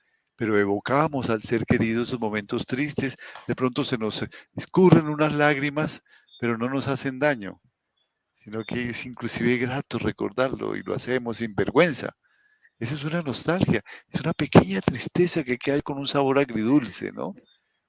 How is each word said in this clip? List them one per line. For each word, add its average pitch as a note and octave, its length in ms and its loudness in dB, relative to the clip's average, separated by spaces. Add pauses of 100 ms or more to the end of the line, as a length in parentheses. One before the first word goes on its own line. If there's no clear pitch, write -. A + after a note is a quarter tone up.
(360)
pero G#2+ 220 2
evocamos B2 720 0
al A2 120 -2
ser - 240 0
querido A#2 380 2
esos A#2 160 -6
momentos G#2+ 460 -4
tristes, C3+ 500 -4 (300)
de A#2+ 100 -2
pronto B2+ 280 -2
se A#2+ 140 -2
nos G#2+ 260 -4 (320)
escurren E3 520 6
unas D3+ 260 2
lágrimas, D3 680 0 (360)
pero A#2 200 0
no A#2+ 120 0
nos C3+ 180 -2
hacen C3+ 300 -2
daño, A2+ 420 0 (760)
sino A2 300 -10
que A#2+ 260 -6
es A#2 160 -8
inclusive A#2+ 520 0
grato B2+ 400 -4
recordarlo G#2+ 800 -2
y G2 60 -8
lo F#2+ 120 -6
hacemos A#2+ 440 -4
sin A2+ 160 -6
vergüenza. A2 600 0 (640)
Esa A#2 160 -6
es C#3+ 100 -6
una E3 180 -2
nostalgia, D3 600 0 (260)
es - 120 -4
una E3 140 -2
pequeña F3+ 460 4
tristeza E3 640 0
que B2 140 -2
queda C#3+ 240 0
con C#3 160 -8
un C#3 100 -8
sabor C#3 300 4
agridulce, A#2+ 760 0
¿no? D2+ 220 -8 (540)